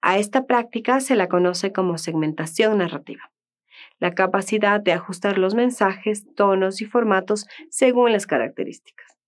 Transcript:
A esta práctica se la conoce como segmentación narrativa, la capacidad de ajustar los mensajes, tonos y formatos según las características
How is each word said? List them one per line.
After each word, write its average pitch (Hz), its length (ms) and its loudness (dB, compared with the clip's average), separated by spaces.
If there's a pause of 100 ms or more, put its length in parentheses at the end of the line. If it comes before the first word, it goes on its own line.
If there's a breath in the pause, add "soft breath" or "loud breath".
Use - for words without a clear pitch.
A 185 160 2
esta 208 300 -2
práctica 240 520 0
se 262 160 0
la 185 140 0
conoce 180 420 0
como 180 260 -2
segmentación 160 800 -2
narrativa, - 520 -8 (680 loud breath)
la 180 160 -2
capacidad 202 680 0
de 180 100 2
ajustar 185 460 -2
los 190 160 2
mensajes, 214 720 0 (100)
tonos 190 460 2
y 214 40 -6
formatos 208 600 0 (240 loud breath)
según 247 420 4
las 202 140 0
características - 920 -6 (100)